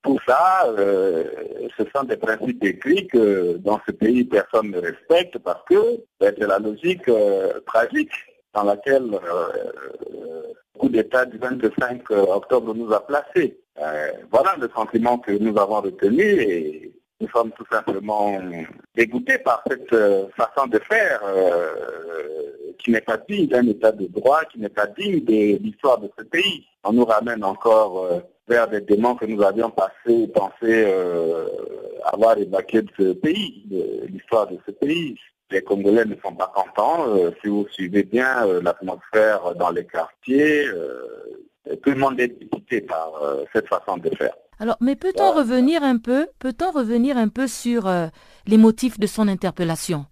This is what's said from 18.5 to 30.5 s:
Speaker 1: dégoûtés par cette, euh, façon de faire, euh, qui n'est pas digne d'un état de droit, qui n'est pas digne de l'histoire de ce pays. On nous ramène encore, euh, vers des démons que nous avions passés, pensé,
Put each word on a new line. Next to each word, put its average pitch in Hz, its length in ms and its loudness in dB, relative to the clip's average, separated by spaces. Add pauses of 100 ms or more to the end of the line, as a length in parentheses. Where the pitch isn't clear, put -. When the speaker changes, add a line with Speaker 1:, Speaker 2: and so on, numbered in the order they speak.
Speaker 1:
dégoûtés 123 440 0
par - 280 -2
cette, 127 280 -6
euh, 101 320 4 (100)
façon 127 300 0
de 107 140 0
faire, 185 440 0
euh, 90 460 2 (1080)
qui - 120 -4
n'est 113 100 2
pas 113 160 -4
digne 196 300 -2
d'un 123 200 2
état 110 260 2
de 101 140 -4
droit, 117 460 2
qui 117 80 -14
n'est 104 80 -6
pas 104 180 -2
digne 175 380 -2
de 107 380 4
l'histoire 117 360 0
de 104 200 -10
ce 107 60 -12
pays. 175 420 -4 (160)
On 101 100 -2
nous 120 140 4
ramène 113 360 0
encore, 98 640 2
euh, 87 140 0 (280)
vers 117 220 2
des 104 140 -4
démons 110 320 2
que 123 100 -8
nous 107 180 -4
avions 104 280 2
passés, 110 580 0
pensé, 98 240 0 (100)